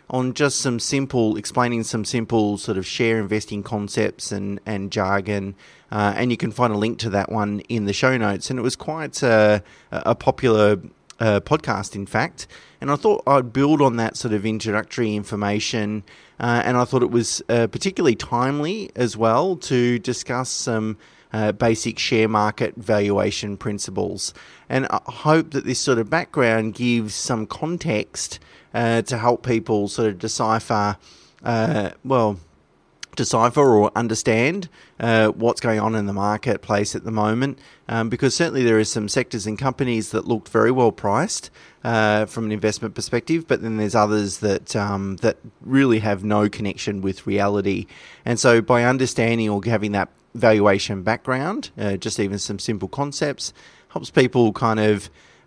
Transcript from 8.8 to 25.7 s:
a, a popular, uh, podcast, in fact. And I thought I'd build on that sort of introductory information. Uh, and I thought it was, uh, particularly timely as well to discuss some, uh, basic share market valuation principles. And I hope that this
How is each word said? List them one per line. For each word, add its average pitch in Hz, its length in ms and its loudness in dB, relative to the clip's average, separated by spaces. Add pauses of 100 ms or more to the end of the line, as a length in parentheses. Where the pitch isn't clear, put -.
a, 107 420 6 (280)
a - 240 0
popular, 107 640 2 (400)
uh, 104 220 2
podcast, 117 520 -2
in 98 120 -8
fact. - 420 -4 (340)
And 131 80 -4
I 147 60 2
thought 208 320 0
I'd 127 240 2
build 143 300 4
on 123 160 4
that 113 180 -2
sort 113 180 -4
of 104 120 -2
introductory 107 720 -2
information. 104 880 -2 (360)
Uh, 120 240 2
and 123 140 0
I 123 80 4
thought 120 180 2
it - 80 0
was, 117 380 -2
uh, 117 180 2
particularly 170 480 0
timely 147 800 -2
as 110 220 -2
well 127 400 2
to 123 420 0
discuss 127 500 -6
some, 110 480 -2 (360)
uh, 107 180 0
basic 117 480 0
share 110 300 2
market 107 480 0
valuation 101 800 0
principles. 98 760 -6 (360)
And 131 200 0
I - 180 -4
hope 156 440 0
that 139 140 -4
this 123 140 -2